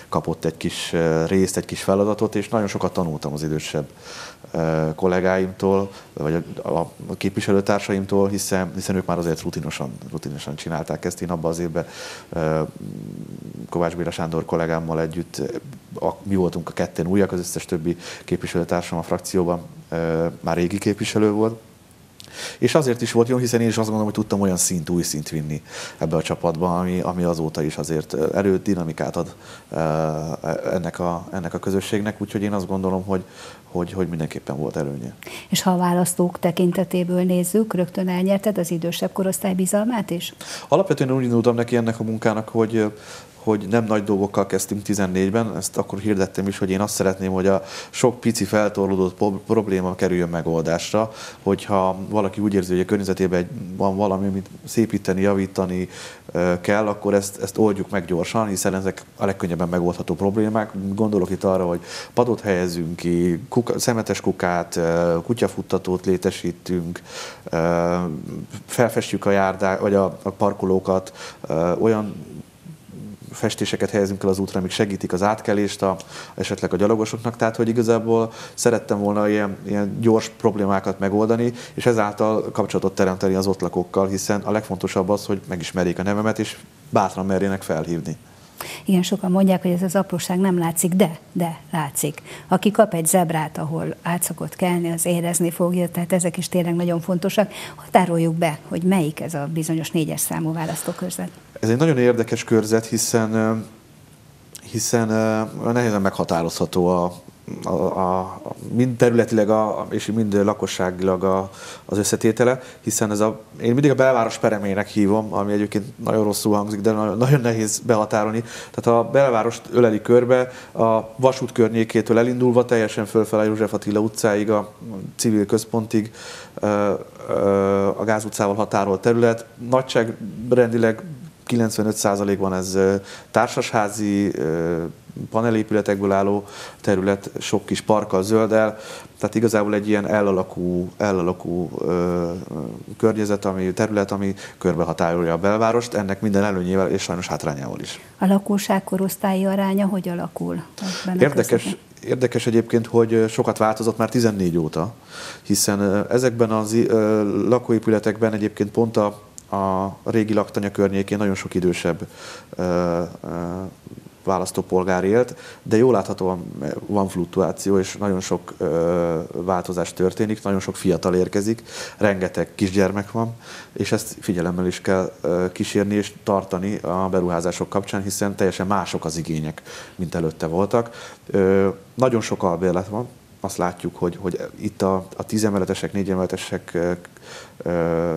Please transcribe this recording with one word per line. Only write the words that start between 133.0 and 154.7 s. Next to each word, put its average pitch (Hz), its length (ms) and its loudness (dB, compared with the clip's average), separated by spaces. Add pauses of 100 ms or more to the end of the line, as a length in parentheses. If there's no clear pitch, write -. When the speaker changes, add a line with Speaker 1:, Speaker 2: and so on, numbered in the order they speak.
Speaker 1:
társasházi, 107 1040 2
ö, 82 480 0 (460)
panelépületekből 107 800 2
álló 101 340 2 (360)
terület, 98 480 2 (100)
sok - 260 -2
kis - 160 -2
parkkal, 101 420 2
zölddel. 110 540 4 (420)
Tehát - 160 -2
igazából 107 380 2
egy 104 140 0
ilyen 104 200 2
elalakú, 92 920 0
elalakú, 90 720 0 (100)
ö, 87 520 0 (640)
környezet, 104 480 2
ami, 95 280 0
terület, 104 380 0
ami 98 220 0 (240)
körbehatárolja 85 760 0
a 85 40 2
belvárost, 113 560 2
ennek 98 280 -2
minden 101 220 2
előnyével 95 460 0
és 92 120 0
sajnos 87 260 -4
hátrányával 71 520 -6
is. - 200 -12 (180)
Speaker 2:
A 196 80 0
lakosság 196 580 2
korosztályi 190 640 -2
aránya 196 400 2
hogy 185 240 -2
alakul 175 540 -6 (420)
ebben 185 120 -2
a 180 40 0
Speaker 1:
Érdekes, 131 260 2
Speaker 2:
körzetben? - 320 -2 (260)
Speaker 1:
érdekes 123 420 -2
egyébként, 113 400 2
hogy, 117 260 4
ö, 110 140 4
sokat 110 300 -2
változott 110 400 0
már 110 120 0
tizennégy 101 480 2
óta, 80 360 -2 (500)